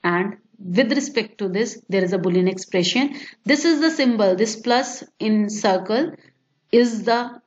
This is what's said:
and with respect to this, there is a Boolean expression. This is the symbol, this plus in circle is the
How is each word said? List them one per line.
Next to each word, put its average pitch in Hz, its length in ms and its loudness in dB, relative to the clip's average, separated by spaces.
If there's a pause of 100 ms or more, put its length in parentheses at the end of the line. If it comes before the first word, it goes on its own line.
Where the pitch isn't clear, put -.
and 175 340 -2 (200)
with 185 360 0
respect 240 440 -4
to 202 100 -4
this, 190 400 -4
there 190 160 0
is 180 80 -2
a 185 60 0
Boolean 180 320 2
expression. 196 720 -2 (260)
This 294 200 2
is 320 160 2
the 320 100 4
symbol, 220 440 2
this 220 200 -2
plus 247 480 -2 (160)
in 214 280 2
circle 208 680 -2 (580)
is 226 320 4
the 240 420 -2